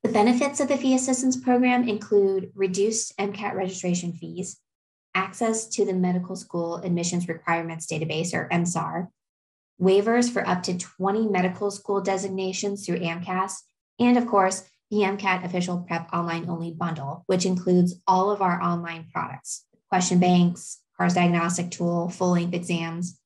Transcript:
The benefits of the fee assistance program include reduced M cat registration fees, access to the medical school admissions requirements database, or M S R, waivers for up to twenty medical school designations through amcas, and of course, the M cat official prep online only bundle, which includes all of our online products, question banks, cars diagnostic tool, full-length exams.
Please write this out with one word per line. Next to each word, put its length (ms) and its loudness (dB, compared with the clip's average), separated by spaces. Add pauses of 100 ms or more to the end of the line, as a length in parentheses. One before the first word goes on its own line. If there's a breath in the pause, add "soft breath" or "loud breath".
The 80 0
benefits 480 4
of 80 2
the 100 2
fee 160 2
assistance 420 0
program 520 2
include 680 2
reduced 640 0
M 140 -2
cat 240 -6
registration 560 -2
fees, 480 -12 (560)
access 540 -2
to 140 0
the 100 -2
medical 420 0
school 400 -6
admissions 520 -2
requirements 580 -4
database, 460 -4
or 200 -4
M 100 2
S 140 -2
R, 340 -4 (720)
waivers 480 4
for 200 -2
up 160 0
to 120 -2
twenty 520 -2
medical 420 0
school 300 -4
designations 840 -4
through 140 -2
amcas, 540 -2 (480)
and 180 6
of 80 0
course, 380 2 (260 soft breath)
the 140 2
M 120 0
cat 280 -2
official 420 -2
prep 260 -6
online 360 -4
only 240 -6
bundle, 540 -6
which 200 2
includes 600 2
all 240 4
of 120 0
our 200 0
online 500 -4
products, 520 -10 (260)
question 280 2
banks, 600 4 (160)
cars 180 2
diagnostic 560 2
tool, 380 -2
full-length 460 0
exams. 720 -4